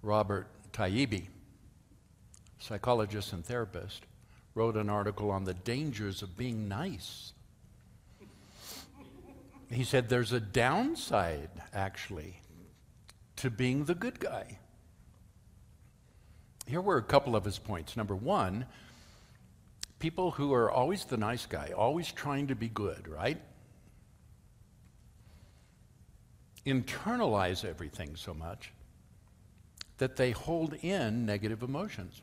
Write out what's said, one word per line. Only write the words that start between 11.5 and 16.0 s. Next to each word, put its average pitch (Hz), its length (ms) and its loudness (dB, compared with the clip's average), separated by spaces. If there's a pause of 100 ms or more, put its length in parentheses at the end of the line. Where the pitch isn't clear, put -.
actually, 95 600 -4 (1000)
to - 160 -2
being 127 360 2
the 175 100 0
good 233 240 -4
guy. - 400 -6 (2000)